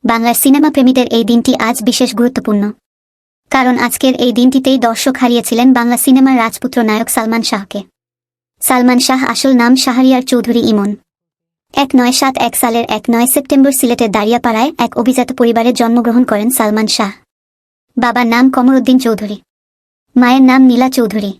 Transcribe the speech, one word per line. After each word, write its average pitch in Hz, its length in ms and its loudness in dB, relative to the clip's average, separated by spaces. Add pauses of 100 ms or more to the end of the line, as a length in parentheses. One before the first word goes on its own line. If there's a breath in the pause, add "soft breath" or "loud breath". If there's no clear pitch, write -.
বাংলার 233 400 0
সিনেমা 294 280 4
প্রেমীদের 262 360 2 (100)
এই 226 140 0
দিনটি 233 200 2 (160)
আজ 240 100 -2 (120)
বিশেষ 247 200 -2 (100)
গুরুত্বপূর্ণ। 233 440 -2 (880)
কারণ 254 240 0 (100)
আজকের 262 280 -2 (120)
এই 240 140 0
দিনটিতেই 262 380 2 (100)
দর্শক 233 340 -2
হারিয়েছিলেন 240 460 0 (100)
বাংলা 240 280 0
সিনেমার 262 380 4
রাজপুত্র 240 340 -6 (120)
নায়ক 220 260 -4
সালমান 226 340 -2
শাহকে। 202 300 -8 (840)
সালমান 247 380 2
শাহ 262 200 0 (140)
আসল 269 180 0 (100)
নাম 240 120 4 (100)
শাহরিয়ার 262 480 2
চৌধুরী 240 300 0 (100)
ইমন। 208 200 0 (800)
এক 269 160 -2 (100)
নয় 247 200 0
সাত 269 140 -2 (140)
এক 233 140 -6
সালের 233 240 -2 (120)
এক 208 60 -10 (100)
নয় 240 200 0
সেপ্টেম্বর 277 460 2
সিলেটের 233 320 0
দাড়িয়াপাড়ায় 226 600 0 (140)
এক 233 60 -8 (100)
অভিজাত 254 280 0 (100)
পরিবারে 233 400 0
জন্মগ্রহণ 233 520 0
করেন 214 260 -2
সালমান 214 300 0
শাহ। 202 240 -4 (880)
বাবার 240 300 0
নাম 240 180 2 (100)
কমরউদ্দিন 254 500 2
চৌধুরী, 208 320 -4 (800)
মায়ের 254 340 4
নাম 262 200 4
নীলা 247 280 2
চৌধুরী। 208 420 -2